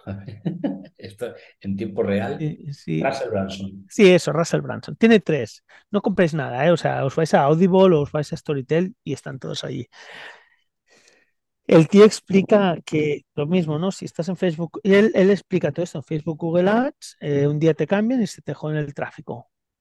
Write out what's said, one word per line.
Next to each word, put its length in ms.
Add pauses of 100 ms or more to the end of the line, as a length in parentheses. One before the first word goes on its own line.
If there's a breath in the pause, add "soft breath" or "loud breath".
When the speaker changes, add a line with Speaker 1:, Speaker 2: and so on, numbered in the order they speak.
Speaker 1:
<laughs> 920
Esto 360 (280 loud breath)
en 140
tiempo 280
real. 340
Speaker 2:
Sí, 360
sí. 300
Speaker 1:
Russell 280
Brunson. 580
Speaker 2:
Sí, 220
eso, 200
Russell 300
Brunson. 360
Tiene 220
tres. 440 (260 soft breath)
No 140
compréis 320
nada, 280
¿eh? 60
O 80
sea, 280
os 100
vais 180
a 80
Audible 540
o 60
os 100
vais 200
a 60
Storytel 560 (100)
y 100
están 260
todos 240
allí. 240 (1800 loud breath)
El 200
tío 180
explica 800
que 480
lo 140
mismo, 320
¿no? 120
Si 140
estás 240
en 80
Facebook, 460
y 100
él, 220
él 160
explica 400
todo 120
esto 140
en 60
Facebook, 340
Google 320
Ads, 500
eh, 280
un 100
día 160
te 140
cambian 340
y 60
se 160
te 100
joden 240
el 160
tráfico. 560 (320)